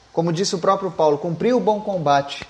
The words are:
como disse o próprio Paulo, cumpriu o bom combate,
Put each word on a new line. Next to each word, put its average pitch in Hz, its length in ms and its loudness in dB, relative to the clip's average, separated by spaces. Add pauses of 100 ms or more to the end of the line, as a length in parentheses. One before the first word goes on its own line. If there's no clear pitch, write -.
(120)
como 165 200 0
disse 196 220 -2
o 185 40 -4
próprio 190 320 0
Paulo, 151 280 2
cumpriu 175 380 0
o 233 40 2
bom 208 200 0
combate, 143 680 0